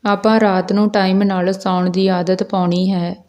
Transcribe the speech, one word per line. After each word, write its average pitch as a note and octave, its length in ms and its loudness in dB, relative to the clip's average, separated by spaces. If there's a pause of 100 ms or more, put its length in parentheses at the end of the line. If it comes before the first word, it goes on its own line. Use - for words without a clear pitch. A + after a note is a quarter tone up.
ਆਪਾਂ A3 360 2
ਰਾਤ F#3+ 320 0
ਨੂੰ G#3 180 2
ਟਾਈਮ G3 320 2
ਨਾਲ F#3+ 300 0
ਸੌਣ F#3 380 -2
ਦੀ F#3+ 180 0
ਆਦਤ F#3 340 0
ਪਾਉਣੀ F3+ 500 0
ਹੈ। F3+ 220 -4 (140)